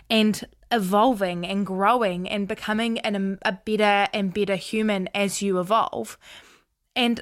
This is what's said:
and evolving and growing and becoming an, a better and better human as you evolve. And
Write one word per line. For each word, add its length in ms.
and 340
evolving 760
and 200
growing 640
and 180
becoming 540
an, 440
a 100
better 600
and 200
better 240
human 580
as 260
you 180
evolve. 580
And 280